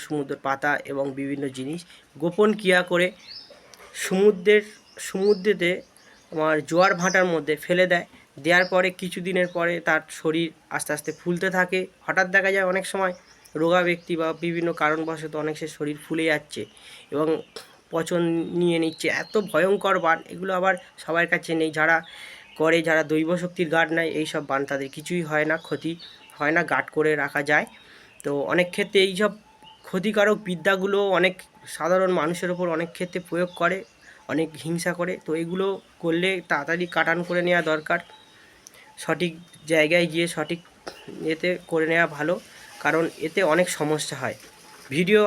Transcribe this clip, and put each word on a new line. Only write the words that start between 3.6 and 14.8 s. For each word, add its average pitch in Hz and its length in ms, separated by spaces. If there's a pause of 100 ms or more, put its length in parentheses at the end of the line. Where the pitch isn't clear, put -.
সমুদ্রের, 196 580 (460)
সমুদ্রেতে 190 640 (600)
তোমার 156 260 (140)
জোয়ার 180 300
ভাটার 185 340
মধ্যে 151 200 (100)
ফেলে 180 280
দেয়। 175 140 (380)
দেওয়ার 175 280
পরে 185 160 (120)
কিছুদিনের 180 560
পরে 170 180 (140)
তার 156 120 (200)
শরীর 160 280 (280)
আস্তে 147 200
আস্তে 151 140 (100)
ফুলতে 175 300
থাকে। 185 300 (260)
হঠাৎ 190 280
দেখা 196 200
যায় 196 180
অনেক 185 200
সময় 190 200 (500)
রোগা 175 200
ব্যক্তি 175 380
বা 160 80 (160)
বিভিন্ন 170 280
কারণবশত 156 640